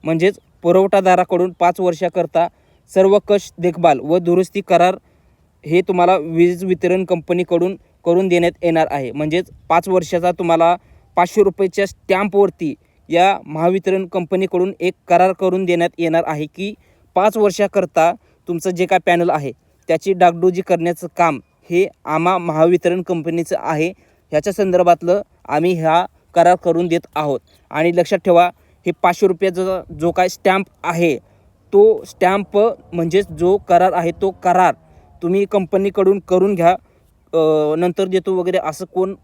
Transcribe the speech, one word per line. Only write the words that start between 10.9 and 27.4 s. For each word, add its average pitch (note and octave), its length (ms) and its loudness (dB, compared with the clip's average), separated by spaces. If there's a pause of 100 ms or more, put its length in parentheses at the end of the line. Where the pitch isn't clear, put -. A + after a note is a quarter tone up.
पाचशे F3+ 260 2
रुपयाच्या G3 440 -2
स्टॅम्पवरती F#3+ 840 -2 (360)
या F3+ 360 2
महावितरण F#3 600 -2
कंपनीकडून F#3 720 -4
एक F3 140 -4 (140)
करार F3 240 4
करून F#3 340 -2
देण्यात F3 320 0
येणार E3 300 0
आहे D3+ 180 -6
की G3 280 -10 (420)
पाच G#3 220 2
वर्षाकरता F#3 720 0 (360)
तुमचं F3 220 -4
जे F3+ 160 -2
काय F#3 200 0
पॅनल F3 240 2
आहे C#3+ 220 -4 (380)
त्याची E3+ 240 0
डागडुजी F3 480 2
करण्याचं F3 460 -4 (100)
काम E3 220 0 (300)
हे F3 160 0 (200)
आम्हा E3 320 -2
महावितरण E3+ 640 0
कंपनीचं E3+ 580 -6
आहे, D#3 300 -4 (420)
ह्याच्या D#3 220 -4
संदर्भातलं F3+ 680 2 (280)
आम्ही E3 240 0
हा E3 320 0 (280)
करार F3 220 4
करून F3 320 -2
देत E3+ 280 -4
आहोत. D3 240 -4 (320)